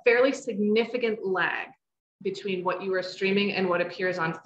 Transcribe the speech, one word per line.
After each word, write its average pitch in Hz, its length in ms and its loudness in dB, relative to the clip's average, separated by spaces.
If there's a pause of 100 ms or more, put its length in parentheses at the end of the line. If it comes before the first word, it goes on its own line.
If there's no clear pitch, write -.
fairly 247 280 6
significant 220 920 0
lag 170 420 -2 (540)
between 190 420 -4
what 180 180 -2
you 190 120 -2
are 180 80 0
streaming 196 500 0
and 190 160 0
what 175 120 2
appears 180 380 -2
on 165 160 -2 (100)